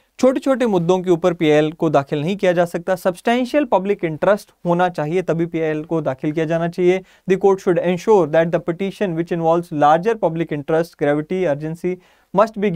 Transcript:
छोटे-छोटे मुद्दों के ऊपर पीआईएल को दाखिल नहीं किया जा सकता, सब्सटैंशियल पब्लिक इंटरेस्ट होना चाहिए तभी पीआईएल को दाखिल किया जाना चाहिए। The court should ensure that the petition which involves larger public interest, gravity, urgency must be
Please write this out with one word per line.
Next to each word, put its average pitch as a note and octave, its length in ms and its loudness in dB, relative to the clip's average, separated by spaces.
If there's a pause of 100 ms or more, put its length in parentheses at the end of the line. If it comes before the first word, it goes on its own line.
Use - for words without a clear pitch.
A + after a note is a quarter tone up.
(180)
छोटे-छोटे C4 480 0
मुद्दों F#3 340 0
के F#3 100 -4
ऊपर F3 220 2
पीआईएल D3+ 400 2
को E3 180 -2
दाखिल C#3+ 300 0
नहीं F3 160 -4
किया F#3+ 160 2
जा F3 120 2
सकता, F3 320 -4
सब्सटैंशियल A#3+ 680 -2
पब्लिक G3+ 400 -2
इंटरेस्ट F3 460 0 (160)
होना F3 220 2
चाहिए E3+ 340 -2
तभी E3 240 -2
पीआईएल D#3+ 380 -4
को D#3+ 160 -4
दाखिल D3+ 320 -4
किया D#3+ 120 -2
जाना E3 240 -2
चाहिए। F3+ 340 0 (280)
The F#3+ 140 2
court F#3+ 180 2
should E3+ 240 0
ensure F3+ 460 2
that E3 220 2
the D3+ 60 0 (100)
petition F#3+ 460 -4
which E3+ 220 -4
involves E3 340 0
larger E3 420 2 (100)
public E3 340 -2
interest, D#3+ 440 -2
gravity, D#3 540 0
urgency E3 400 -6 (400)
must G#3+ 280 0
be G#3 120 2